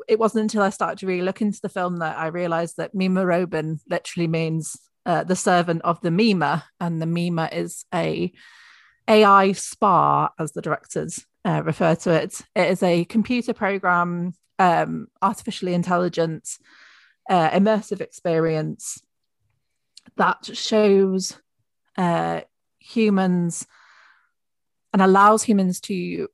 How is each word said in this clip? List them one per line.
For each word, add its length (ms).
it 120
wasn't 240
until 180
I 80
started 300
to 80
really 160
look 180
into 200
the 80
film 300
that 200
I 80
realized 500
that 160
Mima 320
Robin 540
literally 380
means, 500
uh, 160
the 120
servant 480
of 180
the 100
Mima. 520
And 220
the 60
Mima 440
is 320
a 380
A 160
I 300
spa, 760
as 140
the 80
directors, 640
uh, 220
refer 300
to 160
it. 300
It 140
is 140
a 220
computer 480
program, 800
um, 480
artificially 520
intelligent, 760
uh, 200
immersive 520
experience 1000
that 380
shows, 800
uh, 440
humans 880
and 80
allows 420
humans 360
to 540